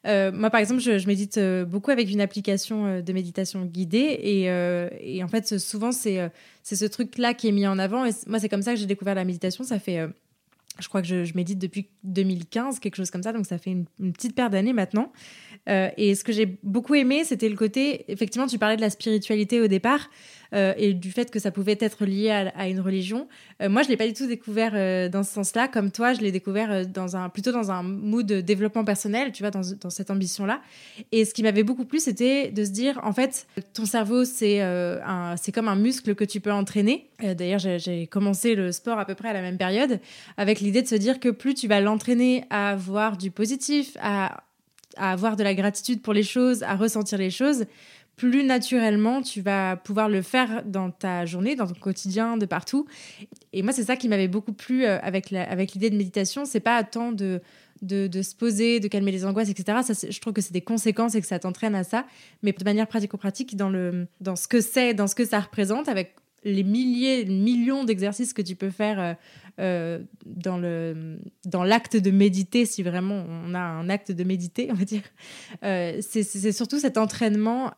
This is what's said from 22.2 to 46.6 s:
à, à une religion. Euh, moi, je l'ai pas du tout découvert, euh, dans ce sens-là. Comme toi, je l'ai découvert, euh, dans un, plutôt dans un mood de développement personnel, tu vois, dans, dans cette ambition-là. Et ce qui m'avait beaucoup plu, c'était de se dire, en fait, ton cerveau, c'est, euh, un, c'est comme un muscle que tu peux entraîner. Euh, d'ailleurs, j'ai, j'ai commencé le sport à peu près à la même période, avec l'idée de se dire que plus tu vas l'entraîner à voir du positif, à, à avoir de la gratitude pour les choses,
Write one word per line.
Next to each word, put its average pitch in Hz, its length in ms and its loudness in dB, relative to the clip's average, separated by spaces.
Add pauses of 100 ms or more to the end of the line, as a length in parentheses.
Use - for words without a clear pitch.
à, 196 260 0
à 190 100 -4
une 190 120 -2
religion. 190 500 -2 (320)
Euh, 196 80 0
moi, 240 140 4
je 277 60 0
l'ai 233 60 4
pas 226 120 0
du 226 60 -2
tout 269 120 -4
découvert, 226 480 -2
euh, 185 340 0
dans 190 140 -2
ce 196 100 -4
sens-là. 226 360 0
Comme 208 240 0
toi, 240 220 2
je 220 80 -2
l'ai 202 100 0
découvert, 202 400 -2
euh, 190 120 0
dans 185 320 -6
un, 180 140 -4
plutôt 202 220 -4
dans 226 180 -2
un 180 140 -2
mood 208 420 -2
de 196 160 0
développement 208 420 0
personnel, 208 480 -2
tu - 120 -8
vois, 202 80 -2
dans, 190 100 -4 (180)
dans 175 120 -8
cette - 180 -8
ambition-là. 196 520 -2 (500)
Et 220 140 6
ce 214 100 -6
qui 220 80 0
m'avait 214 200 4
beaucoup 247 220 0
plu, 311 140 -2
c'était 254 500 2
de 208 160 0
se 196 60 -4
dire, 254 320 0
en 208 100 0
fait, 262 340 0 (260)
ton 220 120 -4
cerveau, 233 400 2
c'est, 202 380 2
euh, 180 420 0
un, 175 320 -4
c'est - 140 -4
comme 220 160 0
un 196 80 2
muscle 226 400 2
que 208 100 0
tu 202 160 -6
peux 208 100 -2
entraîner. 202 600 0 (120)
Euh, 185 120 -2
d'ailleurs, 180 240 0
j'ai, 180 180 -2
j'ai 170 300 -4
commencé 202 480 2
le 185 160 0
sport 226 260 -4
à 214 80 -4
peu 196 80 -8
près 226 160 -8
à 214 40 -4
la 185 100 -4
même 180 160 -6
période, 208 400 2 (380)
avec 202 220 2
l'idée 202 220 2
de 254 60 -2
se 233 80 2
dire 240 240 2
que 254 100 2
plus 262 240 0
tu 254 140 -4
vas 202 140 6
l'entraîner 240 680 2
à 202 260 0
voir 202 400 -2
du 185 160 -4
positif, 269 720 0
à, 202 420 -2 (540)
à 190 160 0
avoir 214 240 0
de 214 60 0
la 196 100 2
gratitude 202 480 0
pour 220 100 -2
les 208 120 6
choses, 247 400 2